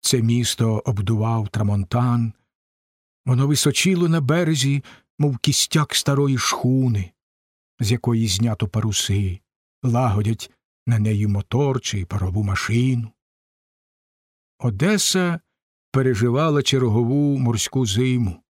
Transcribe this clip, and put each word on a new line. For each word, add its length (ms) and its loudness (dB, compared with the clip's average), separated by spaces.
Це 220 0
місто 600 0
обдував 640 -2
трамонтан. 840 0
Воно 200 2
височило 640 2
на 120 2
березі, 640 0
мов 200 0
кістяк 560 0
старої 440 0
шхуни, 760 0
з 120 0
якої 360 0
знято 400 0
паруси, 720 -2
лагодять 680 0
на 120 2
неї 280 2
мотор 540 0
чи 260 -6
парову 360 -2
машину. 680 0
Одеса 800 0
переживала 680 2
чергову 760 2
морську 480 0
зиму. 640 0